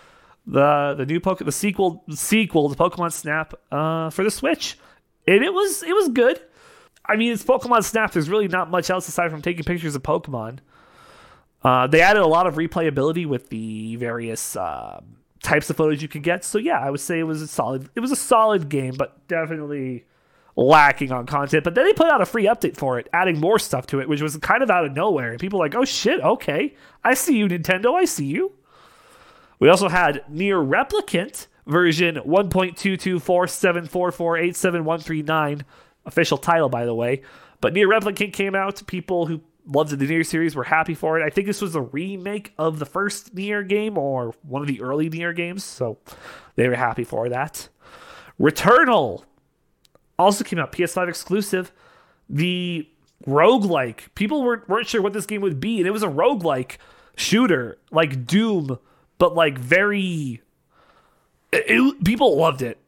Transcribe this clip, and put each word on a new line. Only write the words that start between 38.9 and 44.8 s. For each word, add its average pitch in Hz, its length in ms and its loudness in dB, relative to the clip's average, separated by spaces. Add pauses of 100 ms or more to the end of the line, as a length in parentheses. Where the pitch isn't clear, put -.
who 156 140 -6 (260)
loved 151 240 0
the 139 160 -2
Nier 165 160 0
series 160 320 -2
were 135 80 -6
happy 160 320 -2
for 160 240 -2
it. 160 80 0
I - 40 -2
think 196 180 -2
this 202 120 -4
was 180 140 -4
a 160 60 0
remake 190 760 -8
of 156 220 -2
the 147 80 -8
first - 480 -6
Nier 202 300 -4
game 202 340 -2
or 131 340 -4 (100)
one 139 200 -8
of 147 60 -4
the 127 120 -6